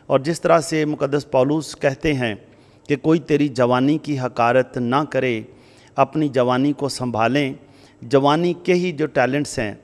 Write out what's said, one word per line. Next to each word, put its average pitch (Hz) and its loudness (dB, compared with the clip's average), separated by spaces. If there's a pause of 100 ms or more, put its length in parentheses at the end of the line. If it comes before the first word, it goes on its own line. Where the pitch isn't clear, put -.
और 135 2
जिस 160 -6
तरह 165 4
से 156 -4
मुकद्दस 143 -4
पौलुस 139 -2
कहते 147 -2
हैं 120 -4 (460)
कि 143 0
कोई 160 2
तेरी 147 0
जवानी 127 2
की 151 -6
हकारत 123 0
ना 127 0
करे, 127 -2 (500)
अपनी 143 0
जवानी 127 2
को 139 -4
संभालें, 127 -2 (480)
जवानी 143 2 (100)
के 185 2
ही 180 2
जो 151 -2
टैलेंट्स 135 -2
हैं 107 -6